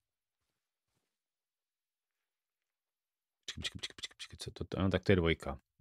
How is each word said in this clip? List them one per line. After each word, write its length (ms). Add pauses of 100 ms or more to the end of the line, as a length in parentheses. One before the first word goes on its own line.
(3500)
Počkej, 180
počkej, 160
počkej, 160
počkej, 220
počkej, 220
co 120
to, 140
to, 180
no, 80
tak 120
to 100
je 40
dvojka. 420 (220)